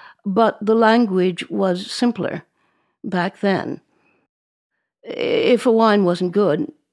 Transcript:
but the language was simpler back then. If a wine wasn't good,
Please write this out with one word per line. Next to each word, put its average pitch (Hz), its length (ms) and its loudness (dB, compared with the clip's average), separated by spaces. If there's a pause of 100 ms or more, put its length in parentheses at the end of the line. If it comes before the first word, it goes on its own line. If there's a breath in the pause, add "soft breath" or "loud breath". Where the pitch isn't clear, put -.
(260 loud breath)
but 208 340 0
the 214 160 0
language 214 720 2
was 190 420 -2
simpler 226 520 -4 (600)
back 185 380 -4
then. - 400 -2 (1200)
If - 600 0
a 254 60 4
wine 220 320 4
wasn't 180 280 0
good, 185 400 0 (220)